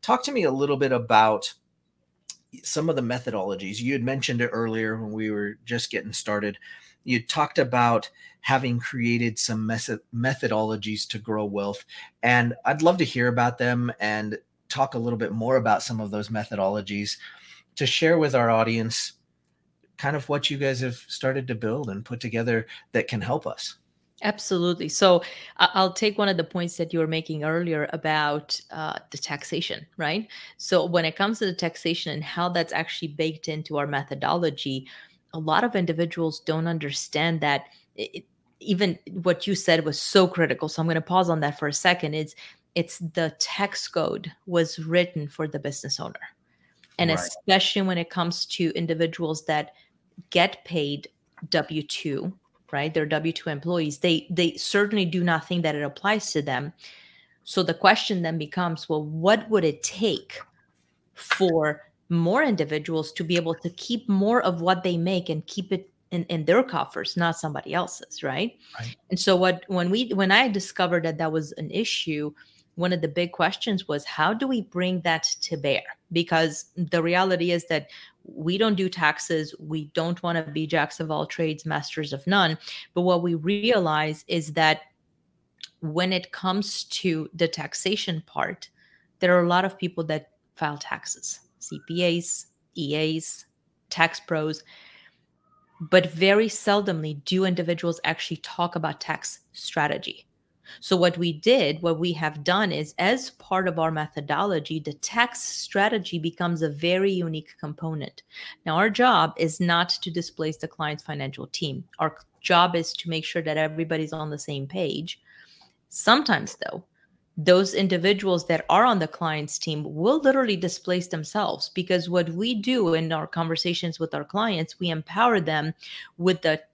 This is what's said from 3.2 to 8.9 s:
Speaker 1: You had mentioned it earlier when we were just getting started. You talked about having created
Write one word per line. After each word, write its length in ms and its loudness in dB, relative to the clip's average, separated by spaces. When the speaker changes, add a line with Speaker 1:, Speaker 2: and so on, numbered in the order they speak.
Speaker 1:
You 120 0
had 120 0
mentioned 360 -2
it 120 2
earlier 440 -2
when 160 -8
we 200 -4
were 320 -4
just 260 -4
getting 220 -6
started. 440 -2
You 180 0
talked 380 -2
about 500 4
having 380 0
created 580 0